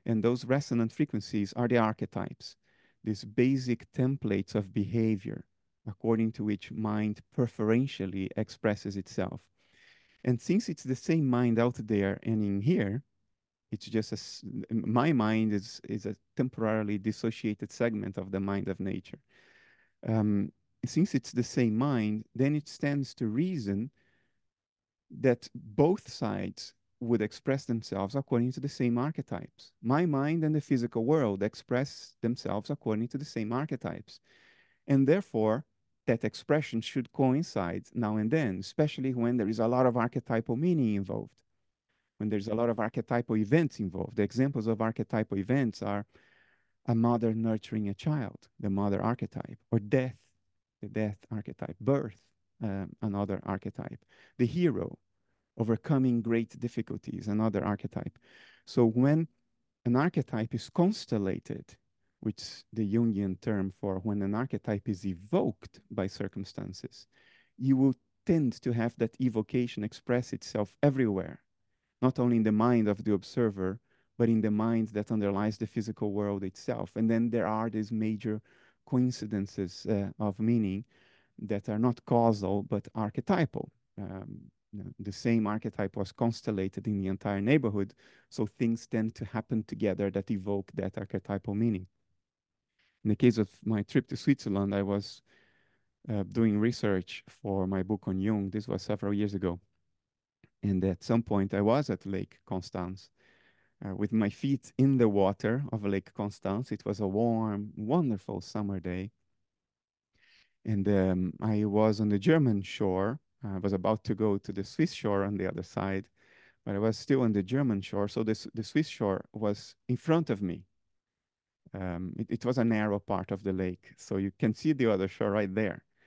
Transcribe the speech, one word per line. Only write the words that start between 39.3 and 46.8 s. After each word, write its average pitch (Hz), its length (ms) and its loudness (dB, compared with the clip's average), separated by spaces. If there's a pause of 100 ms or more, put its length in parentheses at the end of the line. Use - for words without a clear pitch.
there 107 120 2
is 107 100 -2
a 113 80 2
lot 127 200 4
of 120 100 2
archetypal 120 600 0
meaning 143 380 2
involved, 101 480 -4 (760)
when 107 120 -4
there's 104 180 -2
a 107 60 -2
lot 117 160 2
of 110 80 -2
archetypal 117 580 0
events 120 440 2
involved. 92 360 -4
The 107 60 4
examples 131 440 0
of 113 140 2
archetypal 110 580 -2
events 120 440 0
are 101 240 -2 (800)